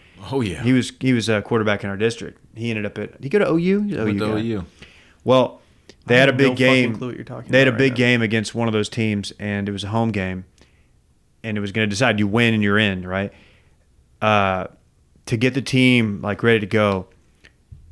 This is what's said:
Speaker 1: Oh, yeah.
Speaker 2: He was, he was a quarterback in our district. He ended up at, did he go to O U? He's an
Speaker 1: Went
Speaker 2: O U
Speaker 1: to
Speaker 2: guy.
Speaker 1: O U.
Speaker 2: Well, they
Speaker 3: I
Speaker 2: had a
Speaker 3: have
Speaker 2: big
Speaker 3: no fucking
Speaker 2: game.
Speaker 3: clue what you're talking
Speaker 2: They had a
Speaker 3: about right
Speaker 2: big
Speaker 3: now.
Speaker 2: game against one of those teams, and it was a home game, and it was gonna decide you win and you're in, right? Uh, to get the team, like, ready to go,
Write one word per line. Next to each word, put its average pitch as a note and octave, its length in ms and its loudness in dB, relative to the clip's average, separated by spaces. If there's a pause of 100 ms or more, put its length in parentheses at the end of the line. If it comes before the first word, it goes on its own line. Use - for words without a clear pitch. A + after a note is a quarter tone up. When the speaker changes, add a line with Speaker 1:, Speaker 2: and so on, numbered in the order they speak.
(300)
Speaker 1:
Oh, C3+ 100 -2
yeah. F#2+ 220 -4
Speaker 2:
He A#2+ 100 2
was, B2+ 280 2
he C3 120 0
was A2 160 0
a G#2+ 140 0
quarterback G#2 420 0
in G2+ 60 -4
our G2 60 -6
district. G#2+ 420 -4 (160)
He A#2 160 -6
ended G#2+ 160 -4
up G2+ 120 -10
at, G#2 140 -8
did - 120 -16
he C3+ 40 -8
go G#3 120 2
to G3+ 80 2
O D#3+ 80 2
U? F#3+ 260 0
He's G3+ 140 -4
an A2 80 -2
Speaker 1:
Went G#2 180 0
Speaker 2:
O G#2+ 40 -2
U - 0 -
Speaker 1:
to - 0 -
Speaker 2:
guy. G#2+ 60 -2
Speaker 1:
O G#2+ 40 0
U. A2 280 -4 (600)
Speaker 2:
Well, B2 360 2 (460)
they A#2+ 100 2
Speaker 3:
I B2+ 40 6
Speaker 2:
had C3+ 80 6
a C3 40 4
Speaker 3:
have A#2+ 60 -2
Speaker 2:
big C#3 80 4
Speaker 3:
no C3 60 4
fucking B2+ 140 2
Speaker 2:
game. B2+ 300 2
Speaker 3:
clue B2+ 120 -10
what A#2 80 -12
you're - 80 -14
talking B2 260 -14
Speaker 2:
They B2+ 80 4
had C3+ 80 6
a C3 40 4
Speaker 3:
about A#2 100 0
right C3+ 60 4
Speaker 2:
big C3 80 0
Speaker 3:
now. - 20 -10
Speaker 2:
game A#2+ 260 2
against A2 320 -2
one A2+ 140 -2
of A2 40 -2
those G#2+ 160 0
teams, G#2 520 -4
and G2+ 280 -6
it G2+ 40 -4
was G2 120 -8
a G2 40 -8
home A2+ 240 0
game, F#2 320 -6 (1000)
and G#2+ 160 -6
it - 20 -4
was G2+ 120 -6
gonna G#2+ 160 0
decide G#2 320 2
you G#2 80 2
win A2+ 260 2
and G#2+ 80 0
you're G2+ 160 2
in, G2 280 0
right? F#2+ 260 -4 (920)
Uh, G2 460 0 (580)
to B2 100 -2
get B2+ 180 0
the C3 80 -4
team, B2 600 2
like, G2+ 220 -4
ready A2+ 160 4
to G#2 60 -6
go, G2+ 420 0 (840)